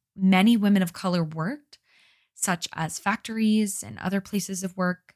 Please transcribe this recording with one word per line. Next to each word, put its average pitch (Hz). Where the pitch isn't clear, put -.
many 190
women 202
of 175
color 180
worked, 160
such -
as 160
factories 214
and 104
other 190
places 190
of 185
work. 180